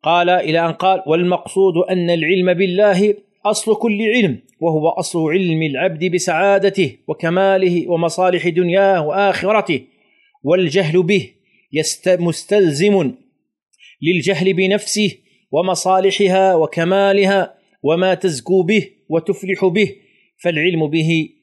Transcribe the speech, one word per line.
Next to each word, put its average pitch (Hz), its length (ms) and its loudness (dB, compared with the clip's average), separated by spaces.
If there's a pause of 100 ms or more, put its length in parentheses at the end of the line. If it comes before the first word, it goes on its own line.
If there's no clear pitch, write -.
قال 175 280 2
إلى 165 360 0
أن 165 60 -4
قال: 185 340 0
"والمقصود 175 680 0 (160)
أن 175 200 -2
العلم 180 440 0
بالله 196 600 2 (320)
أصل 208 320 -2
كل 214 240 -2
علم، 208 360 0 (220)
وهو 156 280 0
أصل 175 300 -4 (120)
علم 165 320 -2
العبد 160 420 -4
بسعادته 185 920 0 (120)
وكماله 180 800 0
ومصالح 170 580 0
دنياه 175 580 2
وآخرته، 185 760 0 (600)
والجهل 175 600 0
به 170 280 0 (420)
يست-، 165 480 -2
مستلزم 175 960 0 (880)
للجهل 180 500 0
بنفسه 196 580 0 (400)
ومصالحها 190 1040 2
وكمالها 190 1000 0 (280)
وما 175 320 0
تزكو 180 480 -2
به 196 240 0 (220)
وتفلح 185 560 -4
به، 190 320 0 (460)
فالعلم 165 480 -2
به 160 380 0 (140)